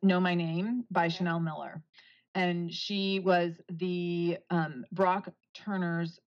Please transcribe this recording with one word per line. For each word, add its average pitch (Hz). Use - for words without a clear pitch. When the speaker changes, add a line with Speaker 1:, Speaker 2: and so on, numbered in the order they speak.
Speaker 1:
Know 185
My 180
Name 175
by 175
Speaker 2:
Okay. 165
Speaker 1:
Chanel 170
Miller. 156
And 175
she 196
was 175
the, 175
um, 151
Brock 185
Turner's 170